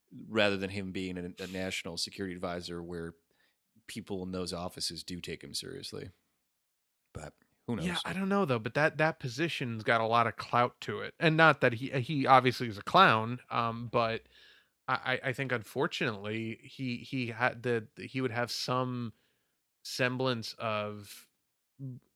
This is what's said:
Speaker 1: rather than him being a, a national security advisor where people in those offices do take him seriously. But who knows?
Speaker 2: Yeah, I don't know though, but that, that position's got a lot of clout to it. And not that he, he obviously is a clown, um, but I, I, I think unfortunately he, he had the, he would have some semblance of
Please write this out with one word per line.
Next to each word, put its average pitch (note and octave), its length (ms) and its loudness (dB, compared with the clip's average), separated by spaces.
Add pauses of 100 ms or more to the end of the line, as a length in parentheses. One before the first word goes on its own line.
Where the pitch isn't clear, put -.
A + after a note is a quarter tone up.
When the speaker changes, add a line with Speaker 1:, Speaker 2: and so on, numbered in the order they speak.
(300)
Speaker 1:
rather G#2 280 4
than F#2+ 120 -2
him F#2+ 220 -6
being F#2 260 -4
a, F2+ 260 -8
a F#2 40 -8
national F#2 500 -6
security F#2+ 380 -6
advisor F2 480 -6
where E2+ 300 -8 (720)
people G2 360 -8
in F#2 80 -6
those F2+ 220 -4
offices E2+ 500 -6
do F2+ 180 -8
take E2+ 220 -10
him C#2+ 100 -14
seriously. - 560 -10 (1040)
But D2+ 200 -12 (320)
who A#2+ 120 -4
knows? D#3+ 80 -4
Speaker 2:
Yeah, F3 180 -2
I F3+ 80 -6
don't F#3+ 160 -2
know G3 160 4
though, B2+ 160 2
but A2 140 -6
that, D3 240 2
that D#3 240 2
position's B2 640 -4
got A#2 180 6
a A2+ 40 2
lot A#2 220 6
of A2 80 -2
clout B2 460 2
to G#2 180 -6
it. G#2 180 -8
And D#3+ 200 4
not D#3 240 8
that B2+ 140 6
he, B2+ 160 -6
he C3+ 360 0
obviously B2+ 400 8
is G2+ 100 -6
a G2+ 60 -10
clown, B2 560 6 (100)
um, A#2 400 -2
but A2+ 340 0 (640)
I, C3 60 2 (300)
I, C3 60 -2
I - 40 0
think B2+ 200 -4
unfortunately A2+ 1080 -4
he, B2+ 360 -6
he B2+ 300 -4
had A#2 360 0
the, A#2 240 0 (100)
he G#2+ 220 -8
would B2+ 120 0
have A#2 200 -2
some B2+ 640 -2 (720)
semblance B2+ 760 -2
of G#2+ 680 -6 (880)